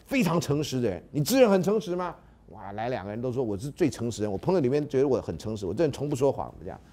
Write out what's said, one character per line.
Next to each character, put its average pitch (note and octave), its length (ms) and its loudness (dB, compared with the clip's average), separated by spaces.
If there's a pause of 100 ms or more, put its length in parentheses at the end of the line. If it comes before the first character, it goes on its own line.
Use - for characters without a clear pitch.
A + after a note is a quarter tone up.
非 C4+ 160 0
常 E3+ 200 2
诚 D3 200 0
实 C3 200 -2
的 A2+ 80 2
人。 F2+ 120 -4 (100)
你 D3 120 0
这 C4 160 4
人 A#3+ 100 8
很 F#3+ 140 4
诚 G#3 160 2
实 F3 160 -4
吗？ F3+ 180 -4 (360)
哇， G2 240 -14
来 A2 160 -4
两 A2 140 -4
个 G2+ 60 -8
人 G#2+ 100 -6
都 B2+ 120 -2
说 B2+ 120 0
我 G#2 140 -2
是 B2 140 -8
最 D3+ 180 2
诚 A#2 200 -4
实 G#2 120 -6
的 G#2+ 40 0
人， G#2 60 -2
我 F#2+ 60 -2
朋 E3+ 160 0
友 F3+ 80 4
里 B2 80 4
面 D3 180 0
觉 C3 120 0
得 C#3+ 80 4
我 A#2+ 120 4
很 F2 180 -6
诚 G#2+ 200 -6
实， G2+ 80 -8
我 E2+ 80 -2
这 D3 100 2
人 D3 80 4
从 C#3+ 160 -4
不 C#3+ 80 -2
说 C3 160 2
谎 B1+ 220 -6 (100)
这 F2+ 60 -12
样 D2 100 -12 (140)